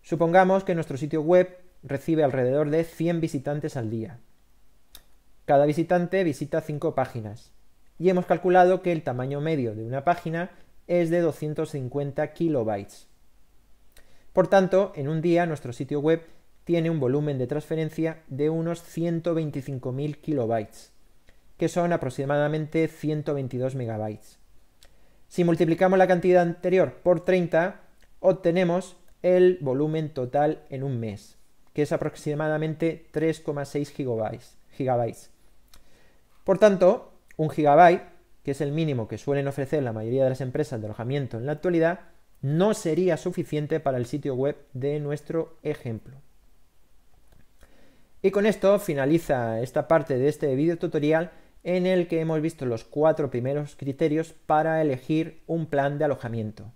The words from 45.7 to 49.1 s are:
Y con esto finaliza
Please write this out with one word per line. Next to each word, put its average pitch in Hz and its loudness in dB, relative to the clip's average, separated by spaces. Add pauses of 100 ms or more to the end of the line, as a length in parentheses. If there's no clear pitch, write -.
Y 190 4
con 202 2
esto 196 4
finaliza 139 0